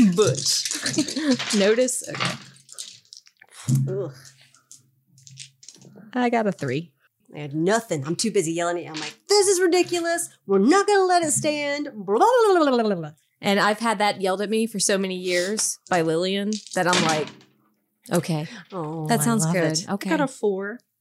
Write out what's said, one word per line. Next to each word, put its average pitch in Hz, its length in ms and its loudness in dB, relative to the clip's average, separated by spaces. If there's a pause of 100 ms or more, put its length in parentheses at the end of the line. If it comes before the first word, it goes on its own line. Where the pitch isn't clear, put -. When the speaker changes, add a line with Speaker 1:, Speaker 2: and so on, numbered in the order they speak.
(140)
Speaker 1:
Butch. - 1400 0
<laughs> 208 40 4
Notice? 220 500 2
Okay. - 240 -4 (1600)
Speaker 2:
Ugh. 190 220 -6 (2000)
Speaker 1:
I 247 180 0
got 226 160 0
a 190 60 0
three. 147 400 -6 (420)
Speaker 2:
I 147 40 -14
had 147 160 -12
nothing. 175 500 0
I'm 165 120 -6
too 214 160 -4
busy 165 200 0
yelling 170 260 -2
at 156 60 -10
you. 143 60 -16
I'm 156 100 -10
like, 302 140 -10 (140)
"This 403 180 4
is 370 140 2
ridiculous. 339 680 0 (180)
We're 196 120 4
not 339 280 4
gonna 403 180 4
let 359 180 4
it 302 80 0
stand." 294 640 -2
Blah, 202 240 -2
blah, 427 400 6
blah, 294 120 4
blah, 240 120 2
blah, 214 140 0
blah. 156 140 -8 (300)
Speaker 1:
And 202 200 2
I've 208 180 2
had 220 200 0
that 208 220 0
yelled 190 220 0
at 202 80 -4
me 220 160 0
for 226 140 -6
so 196 180 2
many 190 180 -2
years 185 640 -2 (100)
by 180 140 2
Lillian 185 480 -2 (240)
that 180 140 0
I'm 175 160 2
like, 156 240 0 (840)
"Okay. 160 360 -2 (240)
Speaker 2:
Oh, 160 340 -8
Speaker 1:
That 226 140 2
Speaker 2:
I - 40 -2
Speaker 1:
sounds 226 200 2
Speaker 2:
love 165 100 0
Speaker 1:
good. 160 240 0
Speaker 2:
it. - 100 -8
Speaker 1:
Okay. 196 220 -4
Speaker 3:
I 320 60 2
got 294 80 2
a 269 40 -4
four. 202 520 -4 (200)